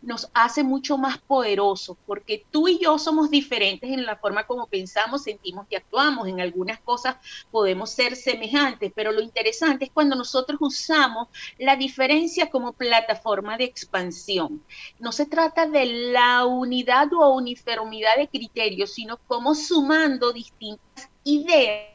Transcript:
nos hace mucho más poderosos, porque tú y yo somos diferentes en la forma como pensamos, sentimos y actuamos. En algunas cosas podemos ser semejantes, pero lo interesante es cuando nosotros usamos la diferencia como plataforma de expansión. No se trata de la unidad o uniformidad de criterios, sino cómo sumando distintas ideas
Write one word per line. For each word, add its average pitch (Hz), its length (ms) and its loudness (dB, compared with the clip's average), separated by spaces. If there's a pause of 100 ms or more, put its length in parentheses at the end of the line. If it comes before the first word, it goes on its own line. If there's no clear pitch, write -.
nos 233 340 -10
hace 240 280 4
mucho 269 360 0
más 262 180 -2
poderosos, 202 880 0
porque 208 460 -8
tú 311 160 2
y 359 100 4
yo 311 220 2
somos 311 320 2
diferentes 233 580 0
en 262 160 -4
la 214 120 -6
forma 208 280 -2
como 247 220 -6
pensamos, 214 560 -4
sentimos 196 440 -12
y - 80 -8
actuamos. 247 520 0
En 185 120 -6
algunas 180 400 -6
cosas - 360 -4 (340)
podemos 202 400 0
ser 247 260 -2
semejantes, 240 760 -2
pero 214 180 -2
lo 220 80 0
interesante 233 680 -2
es 262 60 -16
cuando 285 240 4
nosotros 254 460 -2
usamos 262 680 0 (280)
la 269 180 4
diferencia 294 760 0
como 247 220 -2
plataforma 226 840 0
de 247 60 0
expansión. 180 1000 -6 (380)
No 233 120 -8
se 294 140 -2
trata 320 400 0
de 247 460 0
la 247 340 4
unidad 254 680 2
o 311 180 6
uniformidad 226 840 0
de 285 120 0
criterios, 208 680 -4
sino 226 320 -12
cómo 240 300 0
sumando 302 760 2
distintas - 800 -14 (140)
ideas 285 720 2